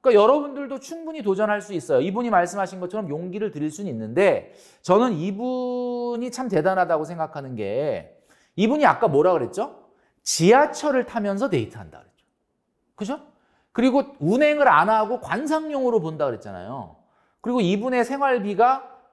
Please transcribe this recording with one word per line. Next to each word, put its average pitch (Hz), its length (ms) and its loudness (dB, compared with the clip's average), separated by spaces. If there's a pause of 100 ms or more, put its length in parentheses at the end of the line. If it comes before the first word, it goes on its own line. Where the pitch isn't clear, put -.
그러니까 214 220 6
여러분들도 277 580 2
충분히 320 420 -12
도전할 208 400 0
수 202 100 -14
있어요. 143 300 0
이분이 208 260 -4
말씀하신 190 520 0
것처럼 185 280 -8
용기를 180 420 -6
드릴 151 200 -6
수는 190 200 -10
있는데 120 640 0 (300)
저는 220 320 4
이분이 240 1160 -6
참 254 180 -8
대단하다고 175 560 0
생각하는 156 520 -8
게 107 580 -4 (420)
이분이 254 280 2
아까 185 240 4
뭐라 156 240 4
그랬죠? 170 540 -4 (360)
지하철을 262 840 2
타면서 202 420 -4
데이트한다 107 500 -6
그랬죠. - 260 -20 (680)
그죠? 247 260 -8 (520)
그리고 262 300 2 (180)
운행을 285 480 4
안 165 220 6
하고 220 300 0
관상용으로 277 800 -2
본다 156 260 -4
그랬잖아요. 101 720 -10 (440)
그리고 247 200 -2
이분의 226 460 0
생활비가 247 840 0 (240)